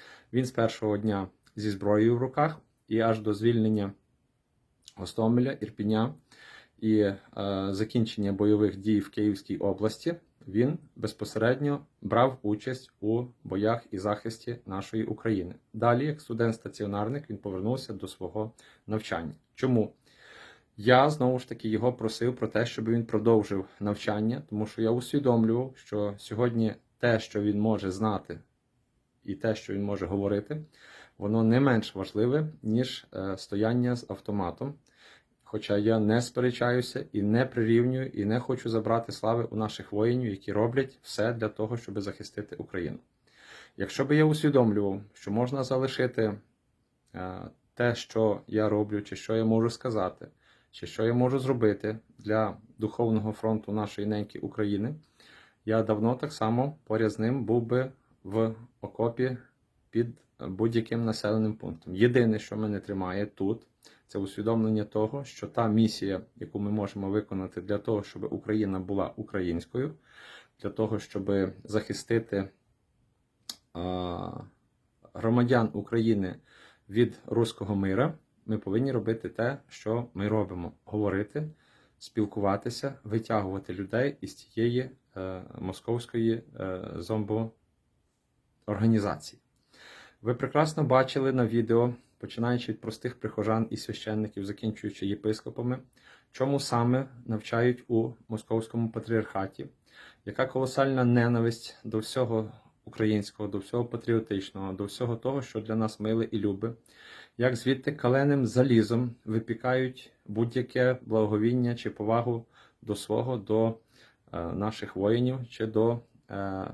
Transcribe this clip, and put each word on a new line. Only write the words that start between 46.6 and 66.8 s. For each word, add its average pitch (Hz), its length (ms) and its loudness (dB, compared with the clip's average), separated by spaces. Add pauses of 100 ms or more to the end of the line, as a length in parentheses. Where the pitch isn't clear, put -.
е, 92 260 -8 (340)
те, 120 200 2
що 110 520 0
я 107 220 2
роблю, 104 340 0
чи - 140 -12
що - 200 -2
я 110 80 2
можу 113 260 4
сказати, 104 580 -4 (420)
чи - 160 -14
що - 180 -4
я 117 100 2
можу 127 240 2
зробити 113 600 0 (200)
для 107 380 0 (220)
духовного 110 540 0
фронту 107 400 -2
нашої 104 340 -4
неньки 104 320 -4
України, 104 560 -2 (720)
я 110 180 2
давно 110 320 2
так 147 180 -6
само 120 520 0
поряд 110 260 2
з 104 80 -4
ним 120 260 0
був 120 180 2
би 127 280 0 (340)
в 110 300 0 (260)
окопі 120 560 -2 (540)
під 120 160 0 (340)
будь-яким 113 640 -2
населеним 110 500 0
пунктом. 90 400 -10
Єдине, 113 440 6
що - 180 -8
мене 107 240 -4
тримає 95 460 -4
тут, 104 400 -4 (420)
це - 100 -8
усвідомлення 110 640 0
того, 110 400 -2
що - 220 -12
та 113 220 0
місія, 104 520 2 (160)
яку - 220 -8
ми 101 120 -2
можемо 101 400 -2